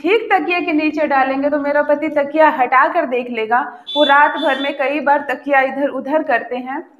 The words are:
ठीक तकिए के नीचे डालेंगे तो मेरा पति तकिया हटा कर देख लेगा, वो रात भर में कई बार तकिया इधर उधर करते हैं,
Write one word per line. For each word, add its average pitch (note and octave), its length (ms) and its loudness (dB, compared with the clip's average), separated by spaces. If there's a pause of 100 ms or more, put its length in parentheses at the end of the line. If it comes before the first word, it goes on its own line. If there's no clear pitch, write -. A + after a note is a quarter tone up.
ठीक G4 300 0
तकिए F4 280 0
के F4 120 -2
नीचे D4+ 340 0
डालेंगे C4+ 440 0
तो D4 100 0
मेरा C#4+ 220 0
पति D4 260 0
तकिया D4+ 400 2
हटा B3+ 400 2
कर D#4+ 180 -2
देख B3 240 -4
लेगा, A3+ 520 -2 (140)
वो D4 80 2
रात C#4+ 260 4
भर C#4+ 320 -2
में C#4+ 160 -4
कई C#4+ 220 -2
बार C#4+ 300 0
तकिया C4+ 300 0
इधर C4+ 280 -2
उधर C4+ 340 -4
करते B3 340 -2
हैं, C#4 420 -10